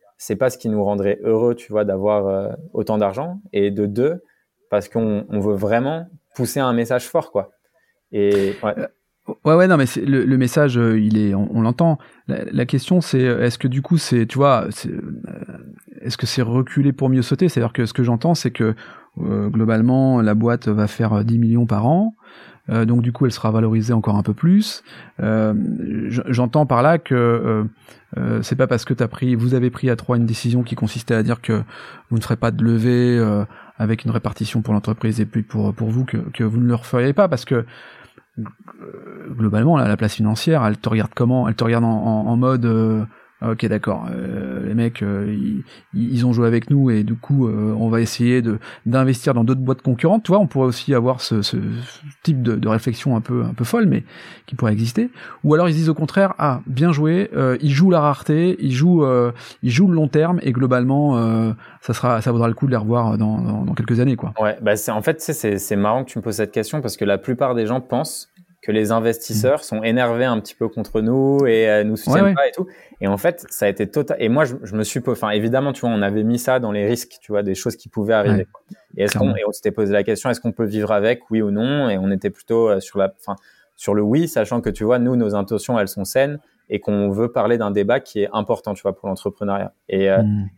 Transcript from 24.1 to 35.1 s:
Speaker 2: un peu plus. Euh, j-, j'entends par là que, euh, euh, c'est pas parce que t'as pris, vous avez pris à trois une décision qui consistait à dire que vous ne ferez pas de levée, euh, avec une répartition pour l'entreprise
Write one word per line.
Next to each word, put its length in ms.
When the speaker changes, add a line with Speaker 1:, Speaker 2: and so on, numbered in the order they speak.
Speaker 2:
un 80
peu 100
plus. 500
Euh, 320
j-, 200
j'entends 380
par 160
là 160
que, 160
euh, 500
euh, 240
c'est 140
pas 120
parce 180
que 80
t'as 160
pris, 260
vous 180
avez 160
pris 200
à 80
trois 180
une 100
décision 380
qui 120
consistait 380
à 100
dire 180
que 200
vous 80
ne 60
ferez 140
pas 140
de 120
levée, 560
euh, 240
avec 260
une 60
répartition 500
pour 120
l'entreprise 460